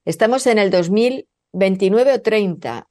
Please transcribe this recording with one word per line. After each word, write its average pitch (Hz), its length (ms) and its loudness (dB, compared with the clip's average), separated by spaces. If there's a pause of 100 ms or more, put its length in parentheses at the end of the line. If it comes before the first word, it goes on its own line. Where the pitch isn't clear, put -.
Estamos 226 420 -2
en 226 120 2
el 196 120 2
dos 180 180 0
mil 233 400 -2 (240)
veintinueve 196 600 2
o 240 100 -2
treinta. 185 680 -4